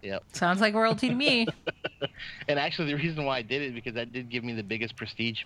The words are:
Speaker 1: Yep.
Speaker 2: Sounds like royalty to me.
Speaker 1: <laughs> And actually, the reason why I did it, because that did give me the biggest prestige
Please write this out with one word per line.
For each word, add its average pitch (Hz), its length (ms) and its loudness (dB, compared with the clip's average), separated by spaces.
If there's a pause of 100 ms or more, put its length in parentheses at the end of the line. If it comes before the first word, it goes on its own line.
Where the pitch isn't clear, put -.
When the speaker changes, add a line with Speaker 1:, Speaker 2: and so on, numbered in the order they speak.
Speaker 1:
Yep. 98 200 -4 (100)
Speaker 2:
Sounds 185 280 4
like 214 120 4
royalty 226 360 4
to 247 60 2
me. 254 360 4
Speaker 1:
<laughs> - 60 -10 (880)
And 143 120 4
actually, 156 340 0
the - 20 0
reason 151 300 0
why 135 120 2
I 123 40 -2
did 127 220 -2
it, 131 100 -4
because 117 220 -8
that 117 180 -4
did 127 160 -6
give 117 140 -4
me 117 100 -4
the 110 100 -2
biggest 110 320 -4
prestige 113 500 -4